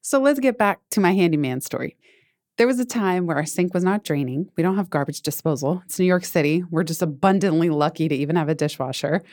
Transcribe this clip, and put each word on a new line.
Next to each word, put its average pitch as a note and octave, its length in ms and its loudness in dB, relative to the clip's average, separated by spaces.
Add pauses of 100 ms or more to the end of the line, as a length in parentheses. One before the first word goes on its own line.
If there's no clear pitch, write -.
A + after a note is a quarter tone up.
So C#4 160 0
let's C#4 200 2
get B3 200 0
back G3+ 220 0 (100)
to - 80 0
my F#3+ 160 4
handyman D3 460 2
story. - 360 -8 (600)
There A#3 100 4
was B3 120 0
a B3 60 0
time F#3 420 0
where D#3+ 80 -2
our D3+ 100 -2
sink F3+ 280 -2
was F3+ 100 0
not G3 220 0
draining. C#3+ 500 -2
We E3 80 0
don't F#3 140 0
have F#3+ 120 -4
garbage - 320 -4
disposal. D#3 640 -2
It's - 160 -10
New F#3 60 4
York F3+ 180 2
City. D#3+ 480 0
We're D#3+ 140 0
just D#3+ 160 -4
abundantly F3 680 2
lucky D3+ 380 0
to D3 80 0
even D3 220 -2
have D#3 100 0
a D#3 80 0
dishwasher, D3 760 -4